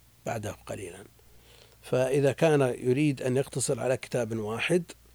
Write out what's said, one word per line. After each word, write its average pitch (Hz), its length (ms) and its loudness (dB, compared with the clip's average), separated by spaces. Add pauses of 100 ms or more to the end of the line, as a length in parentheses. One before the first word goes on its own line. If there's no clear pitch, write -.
(260)
بعده 104 260 -6
قليلًا. 101 520 -12 (800)
فإذا 131 500 2
كان 151 280 4
يريد 131 600 2
أن 127 140 0
يقتصر 135 440 -2
على 123 160 0
كتاب 117 400 -4
واحد، 113 480 0 (300)